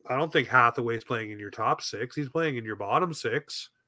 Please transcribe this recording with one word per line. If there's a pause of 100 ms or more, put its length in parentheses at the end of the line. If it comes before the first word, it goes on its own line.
I
don't
think
Hathaway's
playing
in
your
top
six.
He's
playing
in
your
bottom
six. (180)